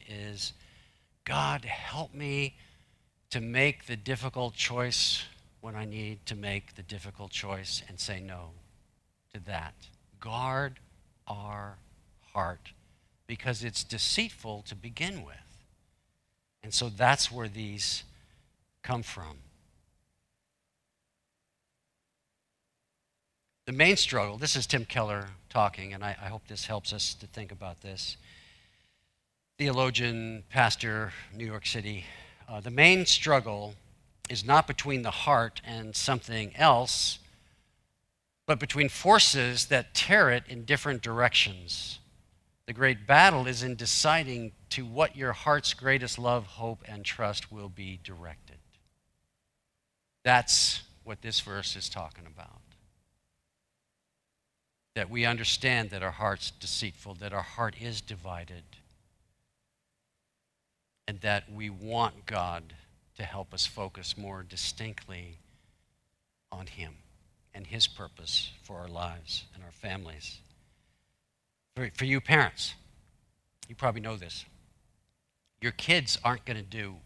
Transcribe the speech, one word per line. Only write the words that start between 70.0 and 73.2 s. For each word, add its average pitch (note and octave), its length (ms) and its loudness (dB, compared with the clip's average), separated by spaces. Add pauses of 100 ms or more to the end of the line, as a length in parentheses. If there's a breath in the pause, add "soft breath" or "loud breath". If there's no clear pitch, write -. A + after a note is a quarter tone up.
For, B2+ 180 -4
for C3 120 -4
you C3+ 160 0
parents, - 520 2 (920)